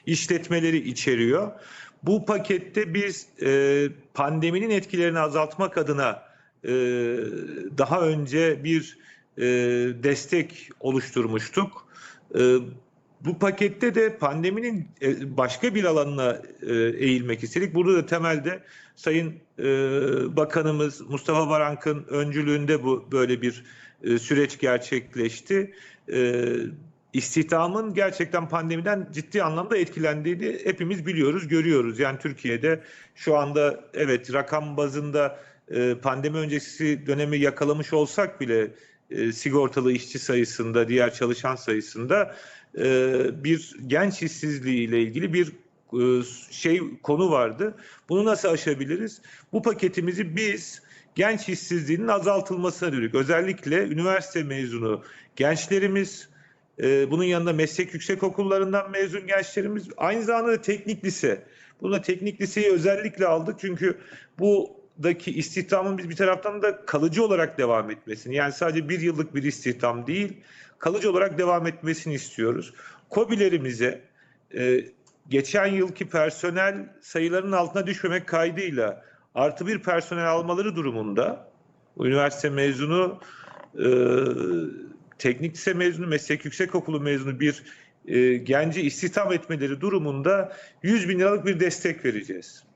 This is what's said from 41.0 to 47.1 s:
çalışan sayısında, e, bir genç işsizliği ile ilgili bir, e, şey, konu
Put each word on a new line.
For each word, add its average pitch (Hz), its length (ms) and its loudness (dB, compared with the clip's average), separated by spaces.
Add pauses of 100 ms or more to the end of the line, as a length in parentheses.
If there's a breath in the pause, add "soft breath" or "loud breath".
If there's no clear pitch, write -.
çalışan 127 420 -2
sayısında, 120 800 0 (420 loud breath)
e, 131 680 2
bir 160 320 0 (120)
genç 175 360 2
işsizliği 131 640 -2
ile 117 140 4
ilgili 151 320 -2
bir, 175 180 2 (420)
e, 123 300 4 (280)
şey, 170 300 0 (220)
konu 160 280 2